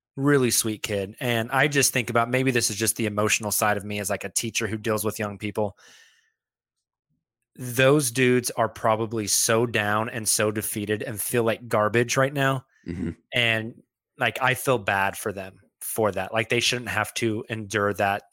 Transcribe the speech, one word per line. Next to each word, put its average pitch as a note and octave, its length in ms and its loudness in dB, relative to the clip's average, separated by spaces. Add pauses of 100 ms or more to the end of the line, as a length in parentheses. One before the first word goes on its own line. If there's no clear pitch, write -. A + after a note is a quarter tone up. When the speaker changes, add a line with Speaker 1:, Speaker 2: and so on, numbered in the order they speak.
(160)
Speaker 1:
Really C3+ 360 4
sweet A2 320 -2
kid. G2+ 360 -4
And A#2+ 320 0
I C#3 160 4
just C#3+ 240 2
think B2 200 -2
about, A#2 180 2
maybe C3 220 2
this A#2 180 2
is G#2 80 -6
just A2 180 0
the A2 120 -2
emotional G#2 440 0
side G#2+ 240 2
of G2 80 -6
me G#2 160 -6
as, G2+ 100 -4
like, G2+ 140 -4
a G2+ 60 -6
teacher A2+ 380 -4
who G#2+ 100 -4
deals G#2+ 260 -2
with G#2+ 160 -2
young G2+ 200 -6
people. G#2 360 -2 (1800)
Those C3 540 4
dudes B2 400 2
are A2+ 160 0
probably A2 600 0
so A#2 380 2
down A2 440 0
and A2 180 -6
so G#2+ 240 2
defeated G#2 500 -2
and G#2+ 200 -8
feel A#2+ 220 0
like A2+ 260 -2
garbage A2+ 480 2
right C3+ 160 2
now. C3+ 320 0 (220)
Speaker 2:
Mm-hmm. E2+ 240 -6 (220)
Speaker 1:
And, A2+ 480 0 (360)
like, A#2+ 240 -2
I B2+ 140 2
feel B2+ 220 2
bad G2 400 0
for G#2+ 140 -6
them F#2+ 280 -12 (200)
for G#2+ 320 0
that. F#2 220 -4
Like, A2+ 160 0
they A#2+ 100 2
shouldn't B2 300 -2
have G#2 260 -2
to A2 340 -2
endure G#2 440 -2
that. G2+ 400 0